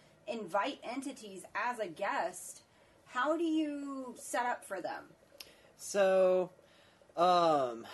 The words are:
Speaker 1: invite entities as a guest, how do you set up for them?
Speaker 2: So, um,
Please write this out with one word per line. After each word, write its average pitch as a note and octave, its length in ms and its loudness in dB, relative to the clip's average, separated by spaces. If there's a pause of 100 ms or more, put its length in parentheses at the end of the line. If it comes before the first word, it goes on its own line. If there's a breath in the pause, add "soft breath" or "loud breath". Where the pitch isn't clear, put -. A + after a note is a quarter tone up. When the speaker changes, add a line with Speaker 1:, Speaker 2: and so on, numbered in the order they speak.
(280 loud breath)
Speaker 1:
invite G#3 560 -4
entities A3+ 600 -10 (100)
as A3+ 240 -4
a G#3 80 -4
guest, G3 760 -6 (420 soft breath)
how C#4+ 320 0
do E4+ 80 0
you C#4+ 760 -2
set B3 260 -4
up B3 200 -4
for F#3 160 -8
them? A2 340 -10 (600 loud breath)
Speaker 2:
So, F#3+ 760 4 (640 loud breath)
um, D#3 800 4